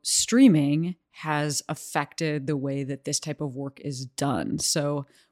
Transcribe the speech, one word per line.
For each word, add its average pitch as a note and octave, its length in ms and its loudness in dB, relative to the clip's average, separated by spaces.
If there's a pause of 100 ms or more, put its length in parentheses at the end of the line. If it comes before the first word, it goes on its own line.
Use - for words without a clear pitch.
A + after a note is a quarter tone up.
streaming E3+ 920 4 (160)
has D3+ 560 -2
affected D3+ 800 -4
the D3+ 100 -2
way C#3 280 -4
that C#3 220 -8
this D3 140 -4
type D3 200 -8
of C#3 160 -6
work C#3 260 -10
is C3 220 -8
done. B2+ 540 -4
So D3 480 -2 (260)